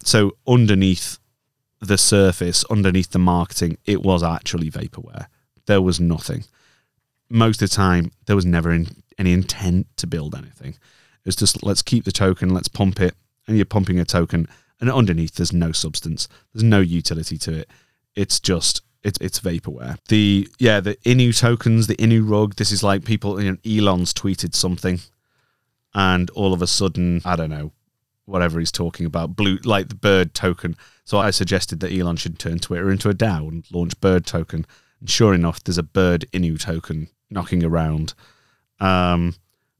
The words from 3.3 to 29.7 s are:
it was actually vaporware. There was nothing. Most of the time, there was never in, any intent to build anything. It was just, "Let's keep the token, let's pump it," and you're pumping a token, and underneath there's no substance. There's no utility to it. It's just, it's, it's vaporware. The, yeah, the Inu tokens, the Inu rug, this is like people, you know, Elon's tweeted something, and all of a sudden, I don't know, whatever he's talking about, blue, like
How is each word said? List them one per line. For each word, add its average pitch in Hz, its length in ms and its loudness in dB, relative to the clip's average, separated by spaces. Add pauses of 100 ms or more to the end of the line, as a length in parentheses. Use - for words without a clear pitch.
it 101 180 0
was 90 200 2
actually 82 480 -4
vaporware. - 540 -14 (400)
There 101 160 4
was 90 180 2
nothing. 85 460 -2 (840)
Most 113 320 2
of 101 80 2
the - 60 -4
time, 90 360 2 (140)
there 104 100 0
was 92 100 2
never 85 280 2
in, 85 140 0 (300)
any 92 160 2
intent 92 640 -2
to - 100 -8
build 76 300 -8
anything. 67 360 -16
It - 540 -20
was 92 120 -2
just, - 260 0
"Let's 101 180 0
keep - 220 0
the 95 80 -2
token, 92 420 0
let's 87 140 -2
pump 95 320 0
it," 90 160 0 (320)
and 110 80 0
you're 101 100 4
pumping 95 340 0
a 87 60 0
token, 85 420 0 (340)
and 120 100 0
underneath 90 440 2
there's 85 180 -2
no 85 180 0
substance. - 560 -6 (260)
There's 110 100 -2
no 107 180 6
utility 82 560 -2
to 82 220 -6
it. - 100 -12 (460)
It's - 240 -2
just, - 420 0 (200)
it's, - 200 -4
it's 87 180 -6
vaporware. 65 580 -6 (120)
The, 101 400 4 (100)
yeah, 107 220 4
the 101 140 -4 (100)
Inu 123 340 4
tokens, 117 480 2
the 110 80 -2
Inu 113 340 4
rug, 104 260 2
this - 160 -2
is 101 120 -2
like 98 220 0
people, 104 360 -2
you 98 100 0
know, 92 140 -4
Elon's 101 480 2
tweeted 95 400 -4
something, 90 460 -2 (920)
and 92 380 0
all 98 220 0
of 87 80 -2
a 90 60 -2
sudden, 87 560 -2
I 90 140 -2
don't 80 120 -4
know, 76 220 -10 (540)
whatever 87 340 -2
he's 82 120 -4
talking 85 340 -6
about, 82 320 -6
blue, 98 260 0
like 101 240 -2